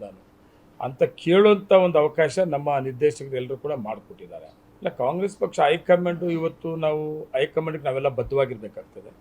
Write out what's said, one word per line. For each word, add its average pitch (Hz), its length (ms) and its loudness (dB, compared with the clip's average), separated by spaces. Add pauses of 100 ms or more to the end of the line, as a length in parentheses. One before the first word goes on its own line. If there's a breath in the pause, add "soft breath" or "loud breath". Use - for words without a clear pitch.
ನಾನು 95 140 -20 (600 soft breath)
ಅಂತ 131 240 -2 (180)
ಕೇಳುವಂಥ 196 500 4 (140)
ಒಂದು 165 140 2
ಅವಕಾಶ 151 400 0 (140)
ನಮ್ಮ 143 160 -4 (180)
ನಿರ್ದೇಶಕರು 135 480 -2
ಎಲ್ಲರೂ 127 220 -6
ಕೂಡ 147 160 -6 (140)
ಮಾಡಿಕೊಟ್ಟಿದ್ದಾರೆ. 90 600 -14 (300)
ಇಲ್ಲ, - 100 -4 (120)
ಕಾಂಗ್ರೆಸ್ 180 420 -2
ಪಕ್ಷ - 160 -4
ಹೈಕಮಾಂಡು, 175 680 2 (120)
ಇವತ್ತು 160 380 -4
ನಾವು 156 260 0 (340)
ಹೈಕಮಾಂಡ್‌ಗೆ 156 520 -2
ನಾವೆಲ್ಲ 135 220 0 (100)
ಬದ್ಧವಾಗಿರ್ಬೇಕಾಗ್ತದೆ. 113 1000 -4